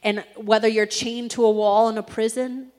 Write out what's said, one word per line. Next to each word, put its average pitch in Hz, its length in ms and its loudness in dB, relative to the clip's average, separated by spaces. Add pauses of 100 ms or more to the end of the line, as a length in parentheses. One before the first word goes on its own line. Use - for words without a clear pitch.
And 208 220 -2 (120)
whether 220 300 2
you're 220 200 2
chained 233 460 -6
to 240 120 0
a 220 60 6
wall 214 400 4
in 220 80 -4
a 208 40 -4
prison 254 760 -6